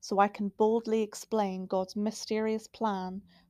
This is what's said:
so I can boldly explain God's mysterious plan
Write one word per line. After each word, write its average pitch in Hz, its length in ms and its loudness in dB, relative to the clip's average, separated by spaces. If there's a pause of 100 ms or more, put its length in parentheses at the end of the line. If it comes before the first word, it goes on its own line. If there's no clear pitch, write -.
so - 180 0
I 202 100 8
can 202 200 -4
boldly 220 540 2
explain 202 640 -2
God's 190 280 0
mysterious 220 720 -2
plan 190 540 -4 (300)